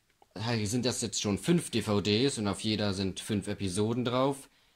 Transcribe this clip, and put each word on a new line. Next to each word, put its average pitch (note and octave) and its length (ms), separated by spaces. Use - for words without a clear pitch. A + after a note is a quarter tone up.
hey, A2 320
sind A2+ 180
das A#2+ 180
jetzt G#2 180
schon G#2 180
fünf - 320
D A2+ 120
V G#2 180
Ds G#2+ 380
und G#2 100
auf F#2+ 120
jeder G#2 340
sind F#2+ 260
fünf G2+ 260
Episoden G#2 580
drauf. C3 440